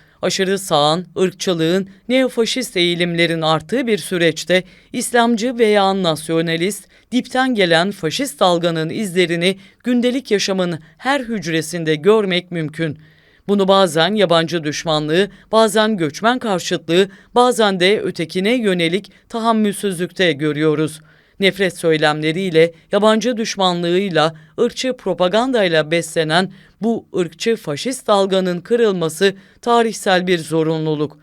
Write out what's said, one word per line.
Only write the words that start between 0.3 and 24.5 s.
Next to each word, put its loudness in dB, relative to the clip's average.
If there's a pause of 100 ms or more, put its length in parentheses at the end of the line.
sağın, 0 (140)
ırkçılığın, -2 (200)
neofaşist 0
eğilimlerin 0
arttığı 0
bir 0
süreçte 0 (300)
İslamcı 0
veya 2
nasyonalist, -2 (240)
dipten -2
gelen 4
faşist -6
dalganın 2
izlerini 0 (260)
gündelik 0
yaşamın -2 (180)
her -2
hücresinde -2
görmek 0
mümkün. -6 (500)
Bunu 2
bazen 2
yabancı 2
düşmanlığı, -2 (220)
bazen 2
göçmen -2
karşıtlığı, -2 (260)
bazen 2
de 2
ötekine -2
yönelik -2 (180)
tahammülsüzlükte 0
görüyoruz. -2 (420)
Nefret 0
söylemleriyle, 0 (180)
yabancı 2
düşmanlığıyla, 0 (240)